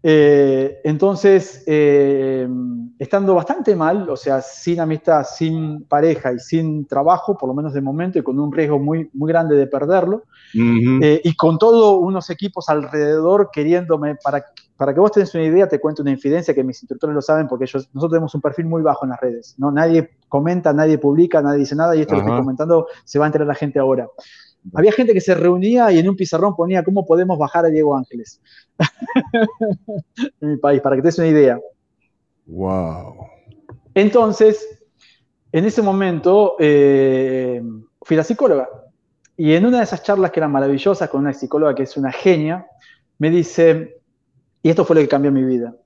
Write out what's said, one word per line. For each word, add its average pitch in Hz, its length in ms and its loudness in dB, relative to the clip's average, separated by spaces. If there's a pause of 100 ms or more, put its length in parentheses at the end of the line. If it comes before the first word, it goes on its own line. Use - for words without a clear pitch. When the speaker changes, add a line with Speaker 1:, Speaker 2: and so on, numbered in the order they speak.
Speaker 1:
Eh, 143 800 4
entonces, 190 840 2
eh, 139 800 2 (500)
estando 190 380 0
bastante 208 400 -2
mal, 175 340 -2
o 135 80 -6
sea, 135 240 -2
sin - 380 -6
amistad, 156 520 0
sin 160 520 -6
pareja 147 500 0
y 120 60 -8
sin 156 480 -4
trabajo, 165 500 0
por 135 120 -6
lo 127 40 -4
menos 143 200 -6
de 139 80 -4
momento, 165 360 -4
y 139 60 -2
con 135 160 -4
un 147 120 -4
riesgo 147 280 -2
muy, 156 340 -4
muy 147 180 -4
grande 165 240 2
de 139 120 2
perderlo, 175 560 -2 (320)
Speaker 2:
Ujú. 120 480 2
Speaker 1:
eh, 151 200 4
y 165 120 0
con 165 240 0
todos 220 420 6
unos 185 300 -4
equipos 180 380 -8
alrededor 151 840 0
queriéndome, 151 680 -2
para, 143 200 -4 (320)
para 139 180 -2
que 151 60 0
vos 208 120 4
tenés 196 240 0
una 160 80 -2
idea, 180 240 4
te 147 120 -2
cuento 151 220 -4
una 143 100 -2
infidencia 143 440 -2
que 131 80 0
mis 131 180 -8
instructores 147 320 -8
lo 147 80 -2
saben, 156 260 0
porque 127 180 -4
ellos, 131 280 -8
nosotros 156 240 -4
tenemos 160 160 -4
un 147 80 -6
perfil 160 240 -4
muy 165 160 -4
bajo 143 240 -2
en 131 60 -6
las 120 100 -10
redes, 120 380 -8
¿no? 143 120 -2
Nadie 160 380 2 (180)
comenta, 165 460 -2
nadie 156 240 2
publica, 156 460 2
nadie 143 160 0
dice 139 160 -4
nada, 165 200 0
y 156 60 0
esto - 140 -2
lo - 60 0
estoy 107 120 -2
Speaker 2:
Ajá. 123 80 0
Speaker 1:
comentando, 156 460 0 (180)
se - 140 -4
va 147 60 2
a - 20 0
enterar 151 200 -2
la 143 80 -2
gente 147 220 -4
ahora. 131 300 0 (560)
Speaker 2:
Bueno. - 160 -10
Speaker 1:
Había 208 120 6
gente 233 220 2
que 185 80 2
se 185 120 0
reunía 190 580 2
y 170 60 4
en 170 100 2
un 196 80 0
pizarrón 190 400 -2
ponía, 175 280 -2
"¿Cómo 190 220 -2
podemos 185 320 2
bajar 170 280 0
a 165 40 2
Diego 151 280 2
Ángeles?". 120 440 -12 (360)
<laughs> 226 960 -4 (680)
En 151 100 -4
mi 143 60 -4
país, 143 240 0
para 139 140 0
que 131 60 -2
te 160 60 0
des 165 100 0
una 165 100 0
idea. 139 320 4 (840)
Speaker 2:
Wow. 87 800 -8 (680)
Speaker 1:
Entonces, 214 880 2 (680)
en 165 140 0
ese 214 160 0
momento, 190 800 2
eh, 131 1040 2 (400)
fui - 140 -2
a 156 40 2
la 160 40 -2
psicóloga. 175 460 0 (680)
Y 156 160 2
en 180 120 4
una 247 140 2
de 220 60 0
esas - 180 -10
charlas 190 280 0
que - 80 -2
eran 151 120 -2
maravillosas, 139 580 0
con 139 120 -4
una 143 120 -2
psicóloga 147 420 -2
que 135 80 -4
es - 140 -10
una 135 140 -4
genia, 170 540 -2 (520)
me 151 120 0
dice, 165 720 2 (600)
y 160 80 2
esto 165 160 2
fue 160 100 2
lo 156 60 6
que 139 60 2
cambió 139 240 0
mi 135 120 0
vida. 120 300 -4 (120)